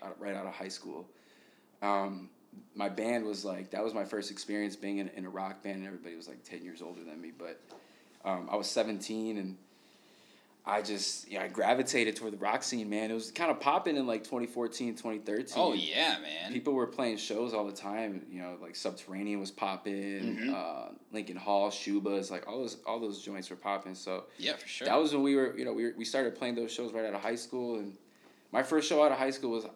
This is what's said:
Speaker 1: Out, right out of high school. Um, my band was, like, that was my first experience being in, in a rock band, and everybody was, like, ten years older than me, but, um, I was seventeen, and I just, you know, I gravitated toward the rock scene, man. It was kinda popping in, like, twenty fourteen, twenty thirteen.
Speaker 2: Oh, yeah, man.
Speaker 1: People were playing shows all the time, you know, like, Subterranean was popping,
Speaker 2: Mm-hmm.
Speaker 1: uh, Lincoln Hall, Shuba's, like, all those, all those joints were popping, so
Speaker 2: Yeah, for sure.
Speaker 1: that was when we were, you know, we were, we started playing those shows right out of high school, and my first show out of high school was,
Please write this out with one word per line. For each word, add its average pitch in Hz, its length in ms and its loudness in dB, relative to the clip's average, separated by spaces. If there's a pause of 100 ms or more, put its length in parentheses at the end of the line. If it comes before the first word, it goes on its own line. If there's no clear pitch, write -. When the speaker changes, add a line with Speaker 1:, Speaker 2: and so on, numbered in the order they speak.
Speaker 1:
Out, 95 180 -10
right 101 140 -4
out 98 140 -4
of 92 60 -6
high 95 140 -8
school. - 400 -10 (760)
Um, 98 460 2 (460)
my 101 140 0
band 110 340 2
was, 101 220 -4
like, 95 240 -4
that 104 140 0
was 110 100 0
my 104 100 0
first 101 280 -2
experience 104 440 -2
being 101 220 -2
in, 95 120 -2
in 92 160 -8
a 90 40 -8
rock 95 320 -6
band, 98 160 -6
and 95 80 -6
everybody 87 300 -10
was, 82 120 -14
like, 64 160 -16
ten 85 200 -12
years 85 180 -12
older 87 220 -10
than 82 180 -12
me, 82 160 -12
but, 85 220 -10 (680)
um, 92 260 0
I 101 40 0
was 101 120 0
seventeen, 110 680 0
and 95 200 -4 (1080)
I 104 200 2
just, 101 440 -2
you 98 120 -4
know, 95 60 0
I - 20 -4
gravitated 113 680 4
toward 110 180 -4
the 104 40 -8
rock 107 240 2
scene, 113 260 -2
man. 107 220 0
It 113 60 0
was 110 160 -4
kinda 165 240 2
popping 160 400 4
in, 139 100 2
like, 110 180 0
twenty 123 220 -2
fourteen, 117 500 -2
twenty 110 220 -4
thirteen. 104 380 -2
Speaker 2:
Oh, 160 180 6
yeah, 92 480 2
man. 82 320 -6
Speaker 1:
People 139 200 2
were 127 120 6
playing 117 320 0
shows 113 380 -2
all 104 100 2
the 101 80 -4
time, 101 560 -4
you 90 120 -8
know, 90 200 -8
like, 85 140 -14
Subterranean 98 640 -4
was 98 100 -4
popping, 98 440 -2 (440)
Speaker 2:
Mm-hmm. 110 160 -2
Speaker 1:
uh, 80 360 -4 (220)
Lincoln 95 260 -6
Hall, 101 340 4
Shuba's, 101 580 0
like, 92 180 -6
all 117 120 -4
those, 120 260 -4
all 117 140 -2
those 101 240 -4
joints 98 260 -8
were 90 60 -8
popping, 95 400 -4
so 92 300 -4 (120)
Speaker 2:
Yeah, - 180 0
for - 120 -12
sure. - 200 -6
Speaker 1:
that 127 120 8
was 151 140 6
when 139 100 4
we 139 120 6
were, 135 220 4
you 127 80 -2
know, 117 80 0
we 113 120 2
were, 117 120 0
we 113 80 -4
started 131 300 2
playing 123 200 -2
those 117 160 -2
shows 113 220 -4
right 113 120 0
out 101 100 -2
of 98 60 -2
high 113 140 0
school, 120 440 -2
and 101 180 -6 (540)
my 120 100 4
first 151 260 6
show 151 160 8
out 147 80 10
of 131 60 4
high 135 140 4
school 131 200 0
was, 113 140 0 (100)